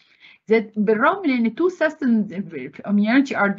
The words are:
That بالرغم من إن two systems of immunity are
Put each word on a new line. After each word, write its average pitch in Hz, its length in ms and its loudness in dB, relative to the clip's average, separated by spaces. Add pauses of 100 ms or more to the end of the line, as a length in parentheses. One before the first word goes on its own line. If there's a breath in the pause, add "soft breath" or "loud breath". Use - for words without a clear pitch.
(520 soft breath)
That 220 120 4 (120)
بالرغم 226 460 2
من 302 80 0
إن 233 200 2
two 339 200 0
systems 254 600 0
of 165 580 -12
immunity 226 440 2
are 196 240 0